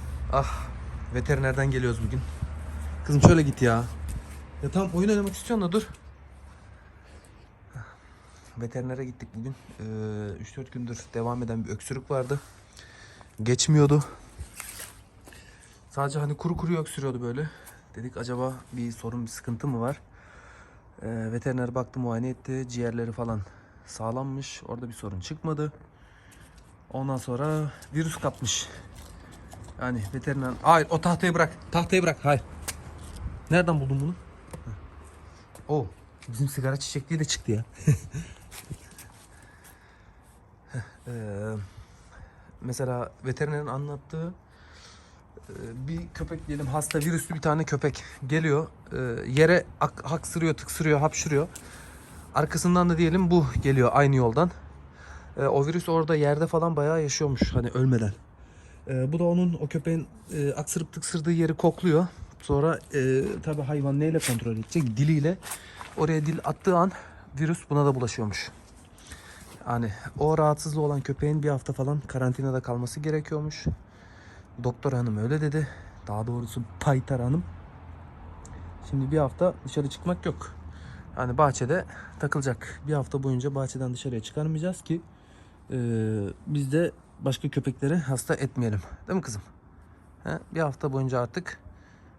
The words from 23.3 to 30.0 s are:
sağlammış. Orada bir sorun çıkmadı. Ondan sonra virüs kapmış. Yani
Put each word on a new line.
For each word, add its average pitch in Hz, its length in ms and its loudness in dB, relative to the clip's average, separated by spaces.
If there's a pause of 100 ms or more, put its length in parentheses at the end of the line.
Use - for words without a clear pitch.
sağlammış. 135 840 -6
Orada 120 200 -8
bir 117 60 -12
sorun 98 260 -8
çıkmadı. 151 540 -4 (1160)
Ondan 135 280 -2
sonra 147 540 -2 (220)
virüs 160 240 -2
kapmış. - 500 -2 (1120)
Yani 123 220 -2 (100)